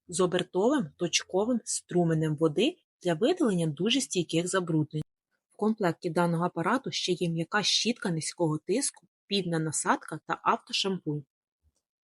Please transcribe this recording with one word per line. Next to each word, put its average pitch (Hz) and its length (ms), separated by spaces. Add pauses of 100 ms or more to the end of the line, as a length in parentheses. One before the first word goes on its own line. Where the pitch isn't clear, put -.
з 175 120
обертовим 180 760
точковим 208 680
струменем 160 720
води 165 400 (260)
для 175 120
видалення 208 520
дуже 208 340
стійких 175 480
забруднень. 160 540 (500)
В - 40
комплекті 202 540
даного 170 340
апарату 175 460
ще - 220
є 175 160
м'яка 165 340
щітка - 480
низького 156 480
тиску, - 480 (200)
пінна 180 320
насадка 160 680
та 160 160
автошампунь. 185 840 (800)